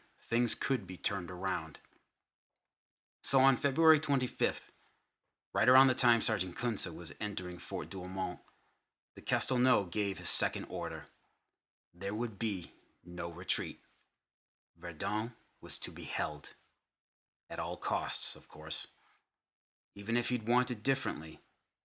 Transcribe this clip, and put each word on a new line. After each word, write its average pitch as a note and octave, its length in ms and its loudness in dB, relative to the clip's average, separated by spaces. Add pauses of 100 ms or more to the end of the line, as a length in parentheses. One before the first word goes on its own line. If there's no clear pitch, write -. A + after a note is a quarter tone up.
(220)
things A#2 320 2
could A#2 320 0
be F#2 100 -10
turned F2+ 360 -4
around. F2+ 480 -4 (1400)
So C#3 160 4
on C3 160 6
February D3+ 440 4
twenty-fifth, B2+ 720 0 (800)
right G#2 160 2
around C3 200 6
the C3 80 2
time A#2 260 4
Sergeant F#2 340 0
Kunze G#2+ 380 -2
was E2+ 260 -4
entering F2+ 380 -6
Fort E2+ 320 -4
Douaumont, F#2 480 -4 (760)
de F#2+ 80 -14
Castelnau B2 680 2
gave G2+ 300 -2
his F#2 100 4
second G2 400 4
order. E2 360 -6 (840)
There G2 220 -4
would A2 240 -4
be G2 360 -2 (320)
no F2 240 -6
retreat. E2+ 500 -2 (1000)
Verdun G2 540 -4 (300)
was - 180 0
to - 100 0
be E2+ 140 -8
held. D2+ 480 -4 (1000)
At E2 80 -6
all E2+ 180 -2
costs, - 600 0
of D#2 120 -16
course. D#2 400 -6 (1080)
Even G2+ 200 -4
if A#2+ 140 0
he'd A2+ 180 -2
wanted B2 360 2
differently, E2 560 -2 (460)